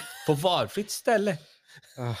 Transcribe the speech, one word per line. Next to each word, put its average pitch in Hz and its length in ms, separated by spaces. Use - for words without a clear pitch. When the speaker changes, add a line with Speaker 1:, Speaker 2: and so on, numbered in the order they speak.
Speaker 1:
På 156 60
valfritt 165 580
ställe. 202 460
Speaker 2:
Ah. 120 240